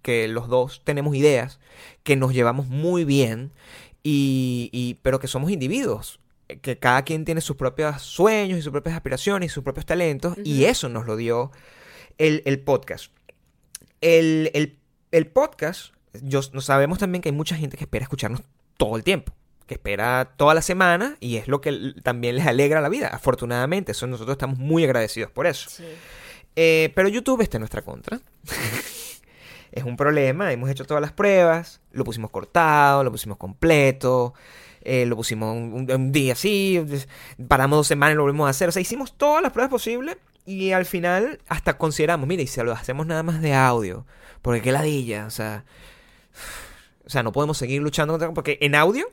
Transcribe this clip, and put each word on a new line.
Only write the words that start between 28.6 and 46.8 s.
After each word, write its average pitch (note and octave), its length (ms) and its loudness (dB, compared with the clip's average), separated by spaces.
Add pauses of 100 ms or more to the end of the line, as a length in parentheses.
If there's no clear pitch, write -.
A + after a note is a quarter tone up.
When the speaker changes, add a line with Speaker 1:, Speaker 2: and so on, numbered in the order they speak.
Speaker 1:
Es B2+ 120 -8
un B2 140 -8
problema, D3 540 2
hemos B2 200 -4
hecho C3+ 120 -6
todas D3 160 -2
las D3 120 -4
pruebas, F3 680 4 (120)
lo B2 120 -4
pusimos A2 280 -6
cortado, C#3+ 720 4
lo B2 80 0
pusimos G#2+ 260 -10
completo, C3 960 2 (480)
eh, B2+ 240 0
lo A#2+ 100 0
pusimos A2 400 -4
un, A#2 180 -8
un, B2+ 180 -4
un C3 200 0
día C3+ 220 2
así, F#3+ 500 0 (640)
paramos C#3 300 4
dos D3 100 4
semanas D3 260 4
y D3+ 40 2
lo D3+ 60 2
volvimos C#3+ 240 0
a - 20 2
hacer. E3+ 200 0
O - 20 -2
sea, F#3 100 -2
hicimos B3 340 -8
todas D4+ 280 2
las C4 80 -2
pruebas C4 180 -2
posibles B3+ 480 -4 (260)
y F#3+ 280 -4
al F#3 160 2
final F#3 600 -2
hasta D#3+ 300 -2
consideramos, D3+ 500 0
"Mira, F3 140 -2
¿y B2+ 60 -4
si - 160 -8
lo A#2+ 80 0
hacemos C3 340 -6
nada D#3+ 160 -4
más E3 220 -2
de D3 100 2
audio? A#2+ 540 2 (340)
Porque A#2+ 220 -2
qué B2+ 80 0
ladilla, C3 560 -2
o - 20 -12
sea, G#2+ 360 -8 (680)
<sighs> - 720 -20